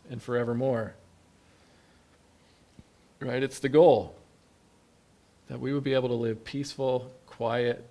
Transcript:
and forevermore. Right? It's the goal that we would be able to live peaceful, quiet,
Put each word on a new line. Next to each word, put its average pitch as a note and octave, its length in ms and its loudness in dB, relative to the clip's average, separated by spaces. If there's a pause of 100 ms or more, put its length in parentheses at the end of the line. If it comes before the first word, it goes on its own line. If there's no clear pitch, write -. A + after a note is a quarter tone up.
(100)
and A#2 120 -10
forevermore. A#2+ 720 -2 (2250)
Right? B2+ 220 -4
It's C3+ 160 -4
the C#3 120 -2
goal C#3+ 440 8 (1300)
that B2+ 100 -10
we B2+ 140 -4
would C#3 120 -2
be C3+ 100 0
able B2+ 140 2
to A#2+ 60 -2
live A2+ 300 -4
peaceful, C3 680 -4 (160)
quiet, A#2 640 -4